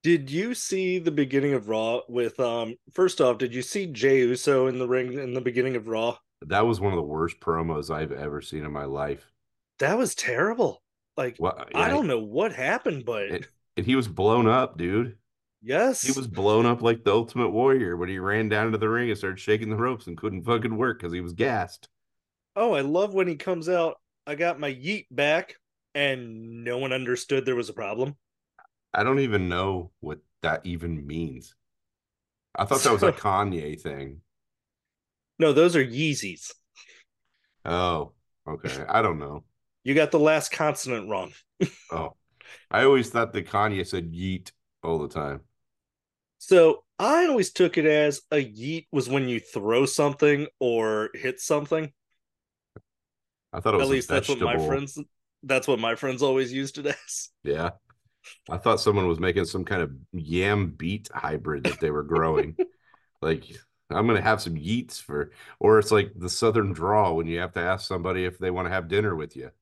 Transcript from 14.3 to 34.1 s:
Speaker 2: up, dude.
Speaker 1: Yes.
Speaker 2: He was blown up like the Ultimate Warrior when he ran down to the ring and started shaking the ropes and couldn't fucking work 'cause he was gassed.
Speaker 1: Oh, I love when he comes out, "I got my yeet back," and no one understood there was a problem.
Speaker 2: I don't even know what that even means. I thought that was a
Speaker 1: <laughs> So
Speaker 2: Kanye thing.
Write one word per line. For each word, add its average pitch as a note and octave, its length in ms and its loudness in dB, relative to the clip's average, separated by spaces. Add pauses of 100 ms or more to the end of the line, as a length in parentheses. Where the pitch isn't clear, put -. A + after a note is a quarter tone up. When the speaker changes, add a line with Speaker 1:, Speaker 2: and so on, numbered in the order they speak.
Speaker 2:
up, B2+ 300 2
dude. G#2 400 -2 (420)
Speaker 1:
Yes. F3 420 0
Speaker 2:
He C3+ 160 -2
was C3 80 -6
blown G#2 380 4
up A#2+ 160 4
like A#2 240 2
the G2+ 80 4
Ultimate A2+ 380 0
Warrior A#2 480 2
when F2+ 100 -4
he F#2+ 100 -6
ran G#2 300 0
down G#2+ 240 0
to A2 60 -2
the A2 100 0
ring A#2 220 0
and G2+ 80 -4
started F#2+ 200 -6
shaking G#2+ 300 0
the G#2+ 80 -4
ropes A#2+ 300 -2
and E2+ 100 -10
couldn't F#2 280 -6
fucking A#2 340 0
work B2 240 -2
'cause F2 100 -8
he F2+ 80 -6
was F2 140 -10
gassed. A2 560 -4 (680)
Speaker 1:
Oh, A3 160 2
I C#3+ 80 2
love F3+ 320 0
when F#3+ 160 2
he D#3+ 80 -4
comes E3+ 320 -4
out, E3+ 320 0 (260)
"I D3 80 -6
got E3 240 -2
my D3 140 -6
yeet E3 380 -8
back," D3 460 0 (380)
and A#2 680 -4
no B2 140 -2
one C3 160 -2
understood C3 500 -2
there C3 100 0
was A#2 140 -2
a G#2 60 -14
problem. A#2 420 -4 (760)
Speaker 2:
I G#2+ 100 2
don't C3+ 160 4
even G#2 280 2
know F2+ 520 -2
what D2+ 200 -10 (220)
that D#2+ 240 -2
even E2 400 -6
means. D2+ 480 -8 (1000)
I G2 80 -2
thought C3+ 160 2
that A#2+ 120 4
was G#2 120 4
a - 20 6
Speaker 1:
<laughs> F3 60 6
So - 0 -
Speaker 2:
Kanye F#2 680 -2
thing. C#2 420 -10 (1160)